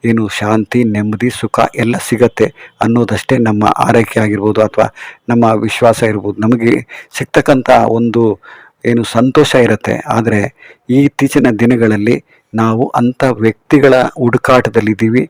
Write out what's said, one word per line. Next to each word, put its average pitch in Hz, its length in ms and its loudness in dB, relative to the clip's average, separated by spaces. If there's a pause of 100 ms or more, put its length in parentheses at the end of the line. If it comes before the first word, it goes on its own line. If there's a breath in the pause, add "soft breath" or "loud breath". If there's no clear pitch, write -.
ಏನು 113 140 0 (160)
ಶಾಂತಿ, 110 400 -2 (160)
ನೆಮ್ಮದಿ, 107 420 -2
ಸುಖ - 220 -4 (240)
ಎಲ್ಲ 117 120 -2 (120)
ಸಿಗತ್ತೆ 110 400 0 (380 loud breath)
ಅನ್ನೋದಷ್ಟೇ 117 520 -2 (100)
ನಮ್ಮ 107 160 0 (220)
ಆರೈಕೆ 113 400 0
ಆಗಿರ್ಬೋದು, 104 420 -2
ಅಥವಾ 110 200 0 (440 loud breath)
ನಮ್ಮ 117 140 2 (200)
ವಿಶ್ವಾಸ 117 340 0 (140)
ಇರ್ಬೋದು. 101 320 -6
ನಮಗೆ 117 280 0 (460 loud breath)
ಸಿಗ್ತಕ್ಕಂಥ 135 500 0 (300)
ಒಂದು 117 240 0 (680 loud breath)
ಏನು 117 140 0 (100)
ಸಂತೋಷ 131 380 2 (140)
ಇರುತ್ತೆ. 110 280 -2 (200)
ಆದರೆ 113 260 0 (540 loud breath)
ಈ 135 40 4 (100)
ಇತ್ತೀಚಿನ 139 380 0 (160)
ದಿನಗಳಲ್ಲಿ 117 540 2 (360 soft breath)
ನಾವು 113 300 0 (160)
ಅಂಥ 123 240 -2 (220)
ವ್ಯಕ್ತಿಗಳ 131 500 2 (280)
ಹುಡುಕಾಟದಲ್ಲಿದ್ದೀವಿ 117 1040 0